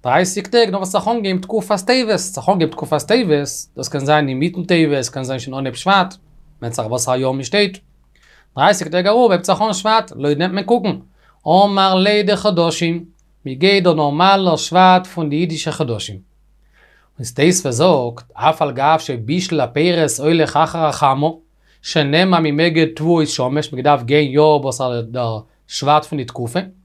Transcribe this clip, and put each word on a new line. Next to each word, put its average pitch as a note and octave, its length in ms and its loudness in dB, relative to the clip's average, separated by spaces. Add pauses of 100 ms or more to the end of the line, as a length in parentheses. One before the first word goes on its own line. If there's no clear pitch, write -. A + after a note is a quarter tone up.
דרייסיק F3+ 440 0
טאג, A#3 220 2
נאך F#3+ 100 -4
וואס F#3 120 -6
צאך G3 160 -2
אנגעבן, G3+ 300 -2
תקופת G#3 420 -4
טבת. A3 400 0
צאך - 300 -4
אנגעבן, F3 220 0
תקופת D3 300 -4
טבת, D#3+ 480 0 (280)
דאס C3 100 -8
קען C3+ 180 -6
זיין, D3 240 2
אין C3 100 -4
מיטן F3 240 -2
טבת, D#3+ 340 2
עס B2 120 -4
קען C3+ 140 -10
זיין, C3 160 -6
שוין C3+ 280 -8
אן B2 60 -6
שבט, F#3+ 420 0 (440)
ווען A#2 120 -8
צאך A#2 140 -6
וואס B2 240 -4
היום C3 340 -2
שטייט. G3+ 340 -2 (800)
דרייסיק F3 320 2
טאג F3+ 200 -2
ארויף, A#3 200 4
ווען F3+ 140 2
צאך F#3+ 200 -2
אן A3 120 0
שבט, A3 420 -2
לויט C#3+ 220 -2
נעמט F3+ 160 -2
מען F#3+ 100 -4
קוקן. G#3+ 340 0 (500)
אמר F#3+ 480 2
לי G#3 280 2
דחדשים, F3 840 0 (400)
ווי C3 100 -8
גייט F#3+ 280 2
דער F3 100 4
נארמאלער E3 640 2
שבט F#3 520 4
פון D#3+ 220 -6
די C#3 60 -2
יידישע D#3+ 360 -2
חדשים? G#2+ 440 -6
און - 1080 -20
עס A#2+ 120 -10
דאס F3 280 2
פארזאגט, C3 640 0 (100)
אף D#3 280 0
על D3 100 0
גב C#3+ 280 2
שבישל C#3+ 600 -4
הפירות D#3 600 0
הולך D#3 380 2
אחר D#3+ 280 2
החמה, C#3+ 420 2 (540)
שנאמר E3 600 2
ממגד D#3+ 440 2 (100)
תבואת D#3+ 320 2
שמש, C#3+ 460 -4
מגד B2+ 140 -2
דף C#3+ 160 2
גיין C#3 280 0
יא, C#3 80 2
וואס C#3 420 2 (220)
דער A2+ 360 -6 (280)
שבט D3+ 380 0
פון D#3 120 -8
די C3 80 -6
תקופה. B2 340 -6 (260)